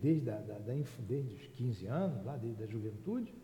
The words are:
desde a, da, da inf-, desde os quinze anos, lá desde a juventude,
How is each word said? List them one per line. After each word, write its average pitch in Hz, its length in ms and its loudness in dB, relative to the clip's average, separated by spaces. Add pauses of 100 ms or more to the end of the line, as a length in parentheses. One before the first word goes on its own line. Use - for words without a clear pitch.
desde 143 280 6
a, 107 60 0
da, 104 240 -4
da 110 160 -2
inf-, 143 240 -2
desde 123 340 0
os - 140 -12
quinze 110 400 0
anos, 143 360 2
lá 113 140 -2
desde 113 240 -2
a 110 60 -4
juventude, 110 680 -2 (100)